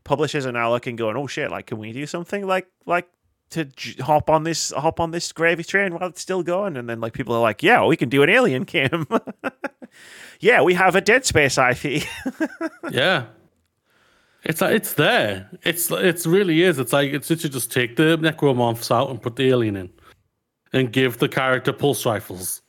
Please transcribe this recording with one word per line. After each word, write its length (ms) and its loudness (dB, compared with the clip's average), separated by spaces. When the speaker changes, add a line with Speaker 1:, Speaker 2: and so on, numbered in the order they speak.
Speaker 1:
publishers 400 -2
are 80 -4
now 180 -2
looking, 240 -2
going, 220 -2
"Oh 100 -6
shit, 240 -6
like, 140 -8
can 140 -10
we 120 -12
do 140 -10
something 420 -8
like, 200 -2
like 240 -2
to 160 -4
j-, 360 -14
hop 280 2
on 140 4
this, 280 -4
hop 300 -2
on 100 -2
this 220 -8
gravy 320 0
train 300 -2
while 140 -6
it's 120 -14
still 220 -2
going?" 340 -2
And 100 -8
then, 140 -6
like, 120 -4
people 220 -2
are 60 2
like, 220 2
"Yeah, 220 6
we 120 4
can 100 0
do 160 4
an 60 6
Alien 340 4
game." 420 0
<laughs> 720 -20
"Yeah, 220 6
we 140 6
have 200 4
a 60 4
Dead 240 4
Space 320 2
I 160 4
P." 360 -4
<laughs> 840 -8
Speaker 2:
Yeah. 340 0
It's 160 -4
like, 160 2
it's 200 -4
there. 540 0
It's, 260 -4
it's 360 0
really 380 4
is. 140 2
It's 140 -4
like, 220 2
it's 160 -6
literally 240 -2
just 180 -6
take 240 -2
the 220 4
necromorphs 760 0
out 160 2
and 120 -10
put 160 -8
the 120 2
alien 280 2
in. 120 -10
And 180 0
give 280 0
the 100 0
character 420 -2
pulse 340 -2
rifles. 640 -4